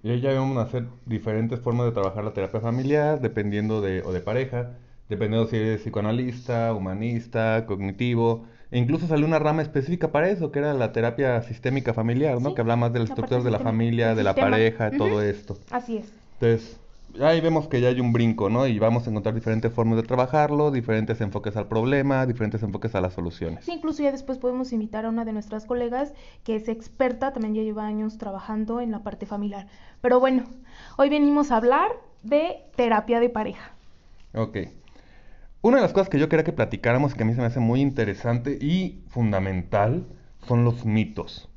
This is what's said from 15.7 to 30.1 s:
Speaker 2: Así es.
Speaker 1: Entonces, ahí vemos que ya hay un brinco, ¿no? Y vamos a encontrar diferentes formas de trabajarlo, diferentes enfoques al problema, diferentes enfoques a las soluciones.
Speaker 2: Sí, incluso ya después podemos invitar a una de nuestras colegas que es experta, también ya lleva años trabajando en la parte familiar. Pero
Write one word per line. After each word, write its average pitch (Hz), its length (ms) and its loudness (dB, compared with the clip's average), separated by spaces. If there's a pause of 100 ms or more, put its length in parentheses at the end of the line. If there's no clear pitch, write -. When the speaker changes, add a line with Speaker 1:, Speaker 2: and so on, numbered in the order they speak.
Speaker 2:
Así 240 260 -6
es. - 160 -10 (220)
Speaker 1:
Entonces, 117 440 0 (440)
ahí 160 180 4
vemos 160 260 2
que 131 140 0
ya 123 80 4
hay 123 100 2
un 123 140 2
brinco, 113 380 2
¿no? 123 160 2
Y 113 120 2
vamos 117 280 2
a 117 40 -4
encontrar 107 240 -2
diferentes 113 380 0
formas 113 240 2
de 113 60 2
trabajarlo, 147 680 2
diferentes 117 500 0
enfoques 104 360 -4
al 101 100 -4
problema, 131 600 2
diferentes 113 360 -2
enfoques 104 320 -4
a 98 60 2
las 92 140 -2
soluciones. 85 500 -6
Speaker 2:
Sí, 349 80 -6
incluso 320 300 -6
ya 277 100 2
después 262 260 -8
podemos 254 340 -4
invitar 220 340 -4
a - 20 -4
una 226 160 -4
de 220 80 -6
nuestras 214 320 -8
colegas 247 480 -4 (320)
que 220 120 -4
es 220 120 -6
experta, 247 640 -2
también 214 220 -4
ya 220 80 -2
lleva 214 240 -4
años 214 320 -4
trabajando 214 640 -6
en 240 100 -4
la 214 120 -6
parte 202 220 -10
familiar. 202 440 -8 (340)
Pero 247 180 6